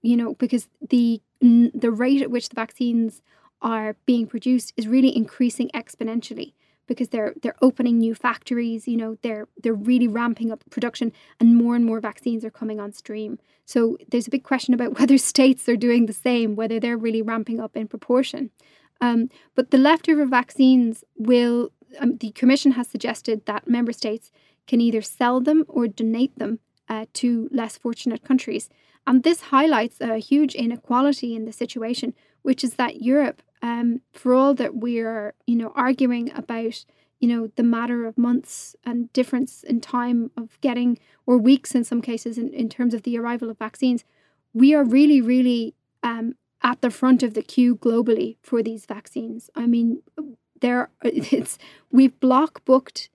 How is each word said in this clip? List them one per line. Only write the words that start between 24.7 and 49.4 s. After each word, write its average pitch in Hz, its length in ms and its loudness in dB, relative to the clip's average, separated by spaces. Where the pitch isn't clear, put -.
either 226 220 0
sell 247 380 -2
them 311 280 2
or 233 200 -2
donate 226 500 -4
them, 220 220 -6
uh, 220 260 -8
to 233 380 -2
less 233 260 -6
fortunate 233 460 -6
countries. 254 440 -2
And 254 160 4
this 330 200 2
highlights 269 580 0
a 226 180 -4
huge 277 360 0
inequality 247 800 -2
in 220 100 -8
the 220 80 -12
situation, 233 640 -8
which 262 200 -2
is 247 120 -4
that - 280 -6
Europe, 262 400 0
um, 233 380 -2
for 247 220 0
all 269 200 4
that 254 220 -4
we're, 226 580 -6
you 240 100 2
know, 226 180 -4
arguing 247 600 0
about, 226 480 -8
you 240 100 2
know, 233 280 -2
the 247 60 0
matter 233 440 -2
of 226 100 -8
months - 680 -4
and 240 280 -6
difference 254 520 -4
in 233 160 -2
time 240 560 -4
of 226 240 -16
getting, 240 380 0
or 247 120 4
weeks 262 360 2
in 240 100 2
some 240 160 -4
cases, 233 380 -8
in, 226 140 -6
in 226 160 -4
terms 240 260 -2
of 226 80 -6
the 233 160 -4
arrival 233 320 -6
of 220 80 -14
vaccines, 240 460 -2
we 262 220 6
are 294 100 4
really, 277 360 6
really, 240 540 0
um, 233 320 -6
at 247 200 0
the 247 80 0
front 254 320 4
of 220 120 -2
the 220 80 -4
queue 247 340 2
globally 226 680 0
for 233 200 -4
these 226 240 -8
vaccines. 226 680 -12